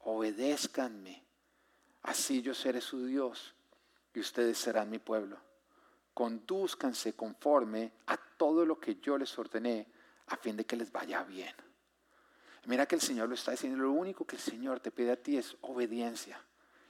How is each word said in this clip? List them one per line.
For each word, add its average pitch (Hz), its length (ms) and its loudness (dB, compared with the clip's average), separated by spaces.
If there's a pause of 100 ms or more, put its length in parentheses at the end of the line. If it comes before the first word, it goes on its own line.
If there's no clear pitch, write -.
obedézcanme, 110 1200 -2 (760)
así - 400 0
yo 131 120 -2
seré 123 260 0
su 127 260 -4
Dios 131 500 -2 (580)
y 110 60 -2
ustedes 117 380 2
serán 107 320 2
mi 110 100 -6
pueblo. 101 380 -2 (760)
Condúzcanse 120 1000 0
conforme 113 800 2 (140)
a - 100 2
todo 160 480 4
lo 160 160 2
que 107 160 -2
yo 139 220 0
les 135 200 -4
ordené, 113 480 -2 (420)
a - 80 -4
fin 107 200 -4
de 107 80 -2
que - 120 -2
les 117 140 -4
vaya 87 340 -4
bien." 92 300 -10 (1120)
Mira 127 200 4
que 170 100 2
el 156 40 2
Señor 117 280 0
lo 127 60 -2
está - 180 -2
diciendo, 131 260 -2
lo 135 140 2
único 185 340 0
que - 100 -8
el - 60 -10
Señor - 380 -4
te - 100 -6
pide 120 220 2
a 127 40 2
ti 147 200 0
es - 240 -2
obediencia. 120 800 -4 (500)